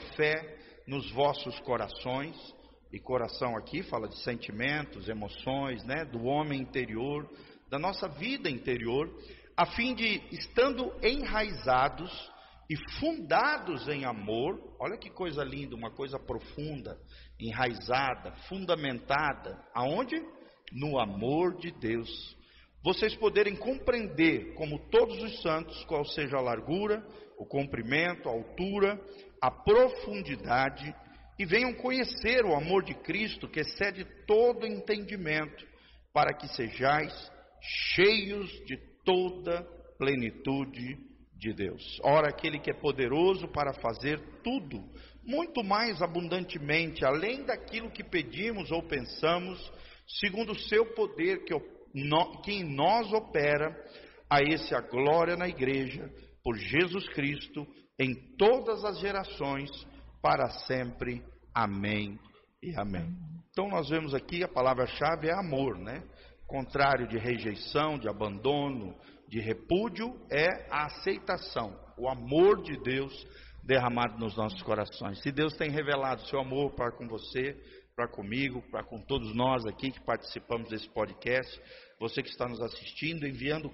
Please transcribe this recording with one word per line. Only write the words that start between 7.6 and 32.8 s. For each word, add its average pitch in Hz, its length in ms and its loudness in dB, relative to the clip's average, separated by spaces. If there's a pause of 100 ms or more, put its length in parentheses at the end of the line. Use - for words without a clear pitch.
da - 100 -2
nossa 190 300 -2
vida 196 400 -4
interior, 123 600 0 (460)
a 175 100 6
fim 240 300 -2
de, 214 260 0 (100)
estando 233 680 2
enraizados 180 1080 2 (580)
e 156 60 -2 (240)
fundados 202 880 2
em 139 180 -2
amor, 113 540 -2 (200)
olha 165 160 -4
que 226 140 -14
coisa 156 340 -4
linda, 135 320 -8
uma 113 140 -8
coisa 139 300 -6
profunda, 127 800 -8 (400)
enraizada, 120 920 0 (160)
fundamentada, 143 1120 0 (140)
aonde? 208 480 0 (500)
No 135 280 0
amor 127 580 2
de 170 140 -8
Deus. - 680 -4 (460)
Vocês 185 320 2
poderem 208 400 4
compreender, 175 1000 2
como 147 380 -6
todos 226 320 6
os 220 180 -8
santos, 160 440 -2
qual 147 200 0
seja 143 320 -2
a 131 40 2
largura, 160 600 0 (360)
o 107 80 -14
comprimento, 139 840 0
a - 20 0
altura, 196 680 0 (400)
a 127 80 4
profundidade, 151 1400 4 (460)
e 196 80 -2
venham 233 260 4
conhecer 247 720 2
o 175 80 4
amor 165 300 4